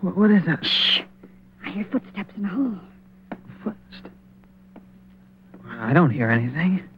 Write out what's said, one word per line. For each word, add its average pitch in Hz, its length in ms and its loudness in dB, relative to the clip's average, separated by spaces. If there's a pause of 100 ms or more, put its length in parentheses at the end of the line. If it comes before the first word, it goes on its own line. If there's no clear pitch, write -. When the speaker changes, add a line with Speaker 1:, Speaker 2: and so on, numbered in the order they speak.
Speaker 1:
wh-, 180 160 -2
what 208 140 6
is 190 160 6
that? 160 180 -2
Speaker 2:
Shh. - 380 0 (640)
I 190 40 -10
hear 208 140 -6
footsteps - 500 -6
in 208 100 -6
the 202 40 -2
hall. 220 300 -4 (840)
Speaker 1:
Footsteps? - 520 -14 (1500)
I 113 240 -4
don't 156 180 6
hear 113 200 0
anything. 135 520 0 (160)